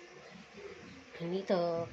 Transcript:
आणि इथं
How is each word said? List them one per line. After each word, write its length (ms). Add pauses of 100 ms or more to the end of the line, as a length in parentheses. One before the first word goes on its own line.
(1200)
आणि 160
इथं 560